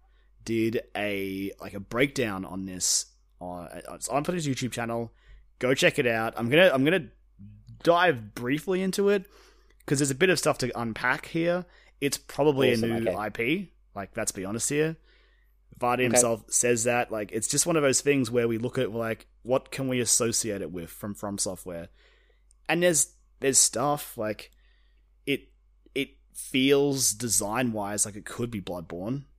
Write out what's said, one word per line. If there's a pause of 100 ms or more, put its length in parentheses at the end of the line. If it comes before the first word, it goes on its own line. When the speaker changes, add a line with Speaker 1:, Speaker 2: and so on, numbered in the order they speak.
(440)
Speaker 1:
did (140)
a, (100)
like,
a
breakdown
on
this (340)
on, (240)
it's
on
his
YouTube
channel. (460)
Go
check
it
out.
I'm
gonna,
I'm
gonna (720)
dive
briefly
into
it, (580)
'cause
there's
a
bit
of
stuff
to
unpack
here. (340)
It's
probably
Speaker 2:
Awesome,
Speaker 1:
a
new
Speaker 2:
okay.
Speaker 1:
I
P. (220)
Like,
let's
be
honest
here. (840)
Vardy
Speaker 2:
Okay.
Speaker 1:
himself
says
that.
Like,
it's
just
one
of
those
things
where
we
look
at,
like, (160)
what
can
we
associate
it
with
from
From
Software? (800)
And
there's, (260)
there's
stuff,
like, (760)
it, (460)
it (240)
feels
design-wise
like
it
could
be
Bloodborne (140)